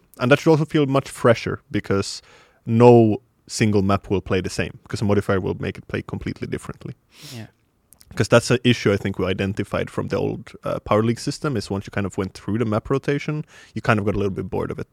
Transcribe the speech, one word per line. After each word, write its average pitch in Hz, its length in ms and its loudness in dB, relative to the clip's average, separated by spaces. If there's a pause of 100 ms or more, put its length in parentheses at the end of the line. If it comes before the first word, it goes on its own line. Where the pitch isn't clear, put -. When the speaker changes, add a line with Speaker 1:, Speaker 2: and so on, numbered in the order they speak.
(180)
Speaker 1:
And 127 120 0
that 143 100 6
should 160 100 4
also 156 140 4
feel 151 220 0
much 135 220 0
fresher - 520 0 (100)
because - 520 -2 (420)
no 117 580 8 (260)
single 104 340 2
map 98 280 0
will 92 100 0
play 95 200 -2
the 92 100 -6
same - 320 -6
because - 180 -10
a 113 40 -2
modifier 98 360 2
will 95 200 -4
make 95 180 -6
it - 100 -20
play 101 140 -6
completely - 460 -10
differently. - 460 -10 (400)
Speaker 2:
Yeah. 110 120 -14 (680)
Speaker 1:
'Cause 110 120 -2
that's - 220 4
an 120 140 2
issue 117 280 2
I 101 40 2
think 98 220 -6
we 92 80 -2
identified 95 640 -4
from 101 180 -8
the - 80 -4
old, 104 360 -6 (120)
uh, 92 160 -4
Power 107 220 2
League 117 180 -2
system, 143 360 -6
is 101 140 -6
once 98 160 -6
you - 40 -18
kind 101 160 -4
of 87 100 -8
went 95 180 -4
through 101 240 -6
the 120 60 0
map 107 240 -4
rotation, 143 560 -4 (300)
you 110 80 -8
kind 110 180 0
of 101 60 -4
got 101 80 -2
a 104 40 -2
little 101 160 -2
bit 92 140 -8
bored 90 220 -6
of - 80 -8
it. - 140 -10